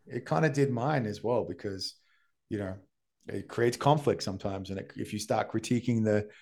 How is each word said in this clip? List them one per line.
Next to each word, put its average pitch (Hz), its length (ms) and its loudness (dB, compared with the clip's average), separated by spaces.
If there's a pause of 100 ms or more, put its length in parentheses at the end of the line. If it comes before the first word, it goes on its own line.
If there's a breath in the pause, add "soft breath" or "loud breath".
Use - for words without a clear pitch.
it 120 200 -6
kinda 156 240 4
did 135 220 4
mine 123 340 0
as 104 180 -4
well, 113 220 2
because, 98 500 -6 (540)
you 110 80 -4
know, 95 180 -4 (540)
it 101 180 -6
creates 120 300 2
conflict 143 460 4
sometimes. 98 480 -6
And 98 80 -6
it, - 180 -10
if 107 160 -6
you 107 60 -4
start 107 300 -2
critiquing 117 540 0
the, 104 240 2 (140)